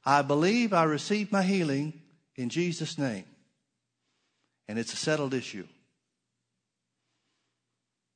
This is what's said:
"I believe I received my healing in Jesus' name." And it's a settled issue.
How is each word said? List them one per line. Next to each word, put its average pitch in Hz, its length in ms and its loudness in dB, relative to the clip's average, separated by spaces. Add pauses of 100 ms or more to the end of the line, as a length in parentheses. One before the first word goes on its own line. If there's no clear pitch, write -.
"I 143 160 6
believe 185 500 2
I 170 120 4
received 202 500 0
my 196 100 2
healing 156 580 0 (340)
in 123 140 -4
Jesus' 165 480 -4
name." 113 280 -4 (1400)
And 107 120 -6
it's 113 140 -6
a - 40 -8
settled 151 360 0
issue. 110 340 -6 (2500)